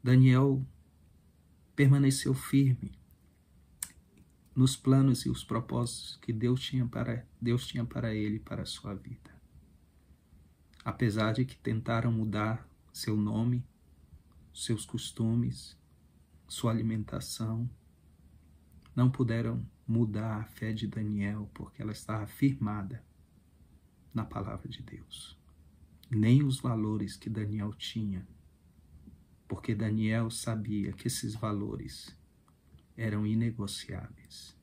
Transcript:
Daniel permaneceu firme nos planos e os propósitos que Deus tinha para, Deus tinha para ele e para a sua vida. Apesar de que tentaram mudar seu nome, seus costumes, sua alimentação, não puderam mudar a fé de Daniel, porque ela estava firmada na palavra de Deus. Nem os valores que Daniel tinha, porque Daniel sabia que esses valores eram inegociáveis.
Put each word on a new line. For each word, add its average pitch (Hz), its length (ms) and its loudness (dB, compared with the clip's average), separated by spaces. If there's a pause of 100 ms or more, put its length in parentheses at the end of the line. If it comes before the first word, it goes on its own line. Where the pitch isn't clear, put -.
Daniel 131 640 8 (1080)
permaneceu 135 600 6
firme 135 640 2 (1600)
nos 131 220 4
planos 135 480 4
e 131 40 0
os 120 140 -4
propósitos - 760 -4
que - 140 -8
Deus 120 300 0
tinha 127 240 -2
para, 120 420 -4 (140)
Deus 120 240 0
tinha - 180 -4
para 117 300 -4
ele 107 220 -2
e 107 40 -6
para - 220 -10
a - 40 -6
sua - 280 -10
vida. - 420 -14 (1500)
Apesar 110 480 2
de 127 120 2
que - 120 -14
tentaram 113 540 0
mudar 110 580 -2 (240)
seu 107 240 -2
nome, 113 480 0 (880)
seus - 320 -4
costumes, 120 920 -2 (720)
sua - 240 0
alimentação, 113 1000 -4 (1300)
não 123 140 6
puderam 117 580 -2 (180)
mudar 110 520 0
a 110 80 -6
fé - 260 -8
de 110 160 -4
Daniel, 104 680 -4
porque - 280 -14
ela 107 100 -6
estava 107 360 -8
firmada 107 760 -2 (1080)
na 113 120 -4
palavra - 420 -8
de - 140 -12
Deus. - 560 -18 (720)
Nem 117 320 6
os 131 180 0
valores 107 560 -2
que - 140 -10
Daniel 107 440 -4
tinha, 98 540 -6 (1200)
porque - 280 -4
Daniel 110 560 0
sabia 107 600 -4
que - 160 -6
esses 107 280 -4
valores - 840 -6 (800)
eram 107 320 -2
inegociáveis. - 1400 -4